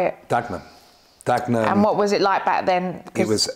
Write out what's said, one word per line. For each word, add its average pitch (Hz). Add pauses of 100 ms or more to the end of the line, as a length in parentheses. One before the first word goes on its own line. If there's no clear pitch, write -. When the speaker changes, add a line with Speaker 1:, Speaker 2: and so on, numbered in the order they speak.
Speaker 1:
it? - (140)
Speaker 2:
Dagenham. 107 (640)
Dagenham. 120
Speaker 1:
And 202
what 196
was 202
it 202
like 196
back -
then? 180
Speaker 2:
It -
Speaker 1:
'Cause 110
Speaker 2:
was, 107